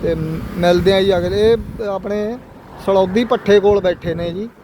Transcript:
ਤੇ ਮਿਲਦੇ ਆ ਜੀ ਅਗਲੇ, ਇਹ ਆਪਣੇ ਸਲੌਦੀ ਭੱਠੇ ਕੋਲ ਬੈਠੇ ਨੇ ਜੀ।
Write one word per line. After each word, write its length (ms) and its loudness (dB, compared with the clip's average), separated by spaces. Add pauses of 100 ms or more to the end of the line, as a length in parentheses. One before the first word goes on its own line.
ਤੇ 120 -2 (420)
ਮਿਲਦੇ 360 4
ਆ 80 4
ਜੀ 160 2
ਅਗਲੇ, 340 2
ਇਹ 60 4 (320)
ਆਪਣੇ 480 -6 (480)
ਸਲੌਦੀ 400 2
ਭੱਠੇ 340 4
ਕੋਲ 220 2
ਬੈਠੇ 320 -2
ਨੇ 160 -4
ਜੀ। 200 -8 (140)